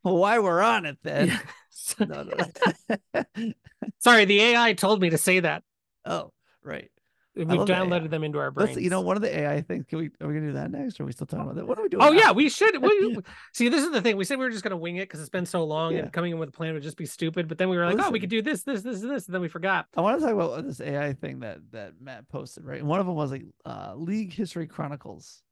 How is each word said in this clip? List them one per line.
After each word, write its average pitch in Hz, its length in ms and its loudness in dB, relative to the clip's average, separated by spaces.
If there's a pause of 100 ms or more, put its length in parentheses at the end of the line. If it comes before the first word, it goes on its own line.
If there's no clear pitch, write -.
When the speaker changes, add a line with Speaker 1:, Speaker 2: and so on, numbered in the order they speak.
Speaker 1:
Well, 180 140 2
why 208 200 4
we're 180 240 4
on 220 240 2
it 143 160 -10
then. 147 260 2
Speaker 2:
Yeah. - 160 0
<laughs> - 40 -16 (580)
Speaker 1:
No, 147 160 -8
no, - 240 -4 (680)
no. - 440 -4
<laughs> - 400 -14
Speaker 2:
Sorry, 226 260 8
the 202 160 6
A 233 160 6
I 233 160 4
told 196 280 2
me 175 100 4
to 160 80 2
say 185 220 4
that. 156 220 -2 (420)
Speaker 1:
Oh, - 280 -6 (300)
right. - 280 -12 (460)
I 185 40 -8
Speaker 2:
We've 160 80 -4 (100)
Speaker 1:
love 202 80 2
the 185 80 2
Speaker 2:
downloaded 180 280 0
Speaker 1:
A - 20 -6
I. 160 40 -6
Speaker 2:
them 156 160 -4
into 147 140 -4
our 139 160 -4
Speaker 1:
Let's, 202 180 2
Speaker 2:
brains. - 120 -6
Speaker 1:
you 175 60 0
know, 185 120 0
one 185 140 0
of 208 60 -2
the 160 140 -2
A 147 200 -2
I 143 60 0
things, - 240 -6
can 160 120 -6
we, 160 120 -4 (100)
are 156 80 -8
we 147 60 -4
gonna 156 120 -4
do 143 80 -4
that 143 160 -6
next? 277 280 -8
Or - 40 -8
are 135 40 -6
we 131 60 -8
still 143 140 -8
talking 151 180 -6
about 131 120 -8
that? - 100 -8
What 508 120 -2
are 440 40 -4
we 403 60 -2
doing - 160 2
Speaker 2:
Oh, 302 80 10
yeah, 392 140 10
Speaker 1:
now? 226 80 8
Speaker 2:
we 285 140 4
should. 392 340 2
We, 403 340 4 (200)
Speaker 1:
<laughs> - 160 -20
Speaker 2:
see, 240 160 2
this 285 160 4
is 339 60 0
the 254 100 2
thing. 208 160 2
We 196 80 -2
said 277 140 -2
we 262 60 -2
were 254 60 0
just 214 120 -8
gonna 196 140 -4
wing 170 200 -6
it 190 140 -6
'cause 156 100 -14
it's 147 80 -14
been 180 180 -4
so 170 180 -2
long 160 300 -2
Speaker 1:
Yeah. 165 80 -2
Speaker 2:
and - 100 -10
coming 175 200 -2
in 165 60 -6
with 156 120 -6
a - 20 -20
plan 160 220 -6
would 147 80 -8
just 151 140 -10
be 160 100 -8
stupid. 165 420 -4
But 160 100 -8
then 185 100 0
we 185 80 0
were 175 80 2
like, 175 100 2
"Oh, 359 160 2
we 226 80 -2
Speaker 1:
Listen. - 20 -2
Speaker 2:
could 185 100 -6
do 220 120 0
this, 285 200 -4
this, 226 200 -4
this, 214 200 -8
and 240 80 -8
this," 277 160 -6
and 180 80 -10
then 180 80 -2
we 165 60 -4
forgot. 180 380 -2 (100)
Speaker 1:
I 175 40 0
wanna 226 200 2
talk 294 120 0
about 170 320 -2
this 254 160 -10
A 143 180 -4
I 147 140 -2
thing 131 280 -8
that, 101 180 -12 (140)
that 98 280 -16
Matt 131 280 -18
posted, - 360 -12
right? 139 140 -10
And 147 100 -4
one 180 120 2
of 185 60 0
them 180 100 -4
was, 143 160 -2
like, 135 120 -10 (200)
uh, 98 320 -12
League 185 360 -4
History 165 340 -6
Chronicles. - 840 -12